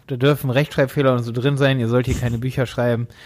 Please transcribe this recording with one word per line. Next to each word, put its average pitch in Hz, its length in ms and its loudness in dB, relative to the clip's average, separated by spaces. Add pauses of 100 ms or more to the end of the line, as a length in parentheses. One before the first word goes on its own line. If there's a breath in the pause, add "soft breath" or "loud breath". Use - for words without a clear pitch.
da 139 100 -6
dürfen 139 340 2
Rechtschreibfehler 135 640 2
und 120 100 -2
so 117 80 -8
drin 127 240 0
sein, 135 240 2
ihr 113 80 0
sollt 123 180 2
hier 131 80 -2
keine 117 240 -2
Bücher 127 280 -4
schreiben. 120 420 -2 (180 loud breath)